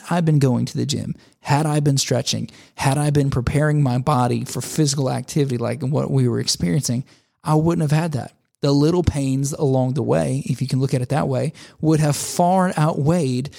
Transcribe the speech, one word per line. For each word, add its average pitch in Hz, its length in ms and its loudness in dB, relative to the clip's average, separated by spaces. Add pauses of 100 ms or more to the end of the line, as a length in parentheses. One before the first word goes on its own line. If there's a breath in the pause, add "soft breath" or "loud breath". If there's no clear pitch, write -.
I 175 140 0
been 156 160 2
going 123 280 2
to - 100 -10
the 123 100 -2
gym, - 280 -6 (260 soft breath)
had 147 260 0
I 151 140 0
been 143 180 2
stretching, 113 520 -2 (260 loud breath)
had 135 200 0
I 147 140 0
been 143 200 2
preparing 147 520 0
my 123 160 0
body 123 480 0
for - 160 -8
physical 139 480 0
activity 135 480 -2
like 117 240 -4
what 135 280 -2
we 131 180 2
were 113 120 0
experiencing, 135 640 -2 (380 soft breath)
I 156 140 2
wouldn't 160 320 2
have 151 100 2
had 165 140 -2
that. 117 200 -6 (320)
The 143 80 2
little 156 300 4
pains 139 500 0
along 131 400 0
the 139 100 -2
way, 135 440 0
if - 160 -4
you 127 40 -2
can 131 140 0
look 139 140 0
at 127 80 -2
it - 80 -6
that 151 180 0
way, 131 240 -2 (300 loud breath)
would 156 180 2
have 147 160 2
far 185 600 0
outweighed 147 800 0